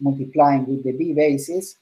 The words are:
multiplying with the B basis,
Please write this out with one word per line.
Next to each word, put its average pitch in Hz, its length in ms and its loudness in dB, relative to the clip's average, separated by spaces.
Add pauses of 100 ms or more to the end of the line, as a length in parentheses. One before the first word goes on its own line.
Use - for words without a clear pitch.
multiplying 139 640 2
with 135 180 -4
the 127 80 -2
B 156 200 -4
basis, 151 680 -2